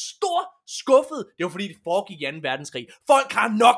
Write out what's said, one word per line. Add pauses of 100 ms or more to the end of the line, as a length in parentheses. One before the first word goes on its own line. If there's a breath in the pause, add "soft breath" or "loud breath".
(160)
stor (140)
skuffet, (120)
det
var
fordi,
det
foregik
i
anden
verdenskrig. (200 loud breath)
Folk
har
nok